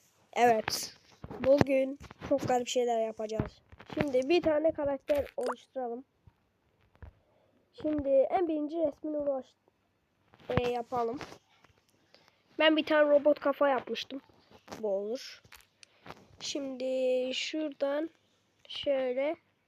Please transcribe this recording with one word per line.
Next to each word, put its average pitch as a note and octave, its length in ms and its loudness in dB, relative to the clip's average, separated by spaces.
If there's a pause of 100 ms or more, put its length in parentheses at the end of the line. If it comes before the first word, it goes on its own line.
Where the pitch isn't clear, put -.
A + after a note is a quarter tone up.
(320)
Evet. - 640 2 (440)
Bugün C4+ 580 4 (300)
çok C#4 200 0
garip B3 200 0
şeyler A#3 380 0
yapacağız. A3 560 -6 (320)
Şimdi C4+ 340 0
bir E4 140 4
tane D#4 300 2
karakter C#4+ 540 -2 (100)
oluşturalım. B3+ 680 -8 (1800)
Şimdi D4 260 -2
en D#4 400 4
birinci D4+ 300 -2
resmini D4+ 380 -2
uğraş-, C#4 380 -4 (960)
e, B3 200 0
yapalım. A#3+ 500 -4 (1400)
Ben D#4 180 6
bir D#4 100 0
tane D4+ 240 4
robot D4 300 4
kafa C#4+ 280 0
yapmıştım. C4 520 -4 (600)
Bu G#3+ 80 4
olur. G3+ 540 -4 (1000)
Şimdi C4 960 -2
şuradan D4+ 760 -2 (580)
şöyle C4+ 680 -2 (320)